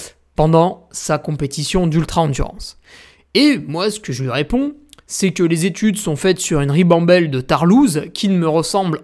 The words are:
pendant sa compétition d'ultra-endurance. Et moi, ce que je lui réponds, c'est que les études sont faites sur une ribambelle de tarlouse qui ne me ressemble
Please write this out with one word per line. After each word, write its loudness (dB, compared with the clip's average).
pendant 2
sa -4
compétition -4
d'ultra-endurance. -2
Et 4
moi, -4
ce -10
que -8
je -6
lui -4
réponds, -2
c'est -2
que -2
les 0
études -2
sont -4
faites 0
sur -2
une 0
ribambelle 4
de -4
tarlouse 2
qui -4
ne 2
me 0
ressemble -2